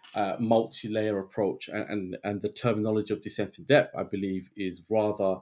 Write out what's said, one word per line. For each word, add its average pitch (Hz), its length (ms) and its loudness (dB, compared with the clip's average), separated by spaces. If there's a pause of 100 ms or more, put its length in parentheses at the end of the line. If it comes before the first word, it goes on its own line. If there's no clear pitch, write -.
(160)
uh, 101 240 0
multi-layer 110 800 2
approach, 95 480 -2
and, - 220 -4
and, 95 340 -4
and 101 180 -2
the 104 80 -4
terminology 107 640 0
of 104 80 -2
defense - 380 -6
in 85 60 -18
depth, - 300 6
I 95 80 -4
believe, 95 520 -2
is 90 340 -6
rather, 104 520 2